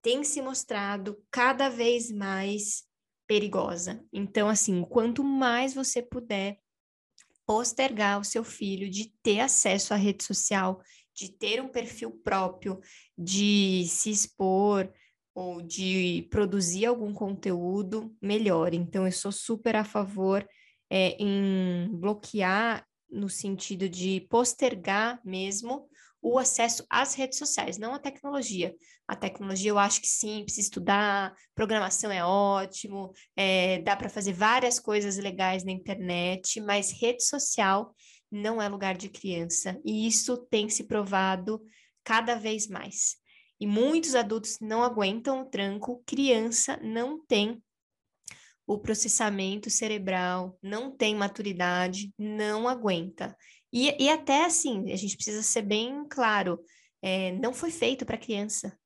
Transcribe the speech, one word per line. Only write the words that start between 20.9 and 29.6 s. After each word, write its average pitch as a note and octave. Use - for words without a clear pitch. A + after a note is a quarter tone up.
em F#3+
bloquear G#3
no G3+
sentido F#3+
de F#3
postergar A#3
mesmo G3
o A#3
acesso A#3
às -
redes C4
sociais, -
não A3+
à C#4+
tecnologia. C#4
A G#3+
tecnologia G3